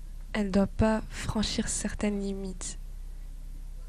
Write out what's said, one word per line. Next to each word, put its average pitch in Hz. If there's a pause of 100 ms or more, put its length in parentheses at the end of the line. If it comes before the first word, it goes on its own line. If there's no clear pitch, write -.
(320)
elle 208
doit 196
pas 220
franchir -
certaines 208
limites. 196 (1080)